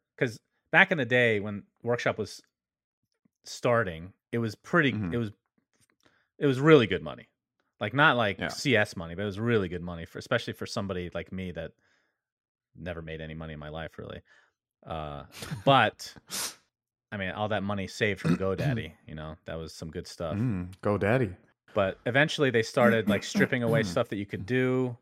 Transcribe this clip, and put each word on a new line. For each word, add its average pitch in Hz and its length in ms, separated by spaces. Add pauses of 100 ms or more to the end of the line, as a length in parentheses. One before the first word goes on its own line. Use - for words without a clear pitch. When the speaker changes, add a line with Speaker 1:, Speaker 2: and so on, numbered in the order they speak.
(180)
Speaker 1:
'cause 123 220 (320)
back 180 200
in 175 60
the 131 80
day 117 340
when 101 240 (200)
Workshop 117 340
was - 240 (1040)
starting, 101 680 (220)
it 120 60
was 113 160
pretty, 151 360
Speaker 2:
Mm-hmm. 107 220
Speaker 1:
it 120 40
was, 113 140 (1040)
it - 100
was 131 120
really 143 280
good 85 160
money. 65 260 (500)
Like, 107 140
not 143 240
like 101 220
Speaker 2:
Yeah. 85 80
Speaker 1:
C 123 280
S 104 200
money, 85 200
but 95 80
it - 20
was 98 140
really 113 280
good 87 140
money 85 240
for, - 120
especially - 360
for 98 120
somebody 92 480
like 85 200
me 92 180
that 82 220 (1000)
never 85 260
made 80 200
any 78 120
money 80 200
in 76 60
my 76 100
life, 80 280
really. - 240 (640)
Uh, 76 400 (160)
Speaker 2:
<laughs> 117 240
Speaker 1:
but, 127 480 (1000)
I 107 60
mean, 92 140
all 104 180
that 101 140
money 98 240
saved 101 340
from 85 160
Speaker 2:
<clears throat> 92 60
Speaker 1:
GoDaddy, 82 500 (140)
you 80 80
know, 78 200 (100)
that 85 100
was 80 180
some 82 180
good 85 160
stuff. 85 300
Speaker 2:
Mm, 95 440
GoDaddy. 104 540 (380)
Speaker 1:
But 95 320
eventually 139 440
they 113 140
started, 110 460
like, 101 140
stripping 131 400
away 113 200
Speaker 2:
<clears throat> 90 100
Speaker 1:
stuff 117 160
that 120 80
you 101 80
could 90 200
do, 127 560